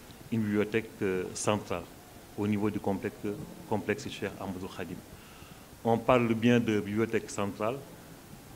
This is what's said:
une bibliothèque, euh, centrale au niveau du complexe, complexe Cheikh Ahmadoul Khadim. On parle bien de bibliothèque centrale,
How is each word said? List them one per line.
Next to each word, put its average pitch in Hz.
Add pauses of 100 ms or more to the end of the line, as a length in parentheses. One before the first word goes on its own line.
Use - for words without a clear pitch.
(320)
une 113
bibliothèque, 104 (120)
euh, 92 (100)
centrale 98 (540)
au 104
niveau 104
du 101
complexe, 101 (540)
complexe 104
Cheikh 101
Ahmadoul 95
Khadim. 87 (880)
On 113
parle 120
bien 120
de 113
bibliothèque 104
centrale, 104 (800)